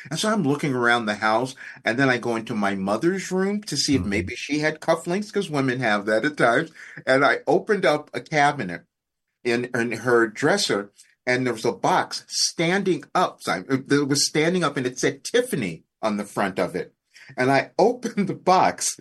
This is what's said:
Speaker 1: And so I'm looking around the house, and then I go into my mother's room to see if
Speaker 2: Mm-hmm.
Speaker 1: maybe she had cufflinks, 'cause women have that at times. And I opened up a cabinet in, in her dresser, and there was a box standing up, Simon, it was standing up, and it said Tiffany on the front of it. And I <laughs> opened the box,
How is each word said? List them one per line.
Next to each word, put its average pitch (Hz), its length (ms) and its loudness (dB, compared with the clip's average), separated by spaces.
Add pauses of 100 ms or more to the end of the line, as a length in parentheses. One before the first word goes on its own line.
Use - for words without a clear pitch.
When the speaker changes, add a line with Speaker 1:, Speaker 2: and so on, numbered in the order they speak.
(120)
Speaker 1:
And 160 80 -4
so 214 100 0
I'm 214 140 0
looking 143 320 0
around 120 320 2
the 104 80 -2
house, 110 400 0 (280)
and 113 140 0
then 135 120 4
I 120 100 2
go 117 160 -2
into 113 180 -6
my 101 220 0
mother's 151 560 -2
room 202 320 -2
to - 120 -8
see 139 200 2
if 127 60 0
Speaker 2:
Mm-hmm. 101 100 -4
Speaker 1:
maybe 101 240 -2
she 147 240 -4
had 156 220 -2
cufflinks, 175 520 -2
'cause 196 160 -2
women 135 300 0
have 104 260 0
that 110 200 2
at 147 120 -2
times. 143 320 2 (380)
And 135 180 4
I 117 220 2
opened 185 400 2
up 151 260 0
a 131 80 -8
cabinet 139 640 0 (600)
in, 120 300 0
in 117 200 -2
her 117 340 4
dresser, 131 640 0 (340)
and 127 200 0
there 120 80 0
was 107 120 -6
a 120 60 2
box - 560 -2
standing 175 760 0 (100)
up, - 280 -2
Simon, 120 480 -2
it 143 180 2
was 143 200 0
standing 170 360 0
up, 147 140 -2
and 127 80 -2
it 123 140 -6
said 139 240 -2
Tiffany 135 600 -2 (180)
on 104 160 -2
the 101 80 -6
front 101 340 -2
of 87 160 -2
it. - 180 -6 (420)
And 127 160 2
I 135 220 2
<laughs> - 60 0
opened 208 480 0
the 175 80 -6
box, - 640 2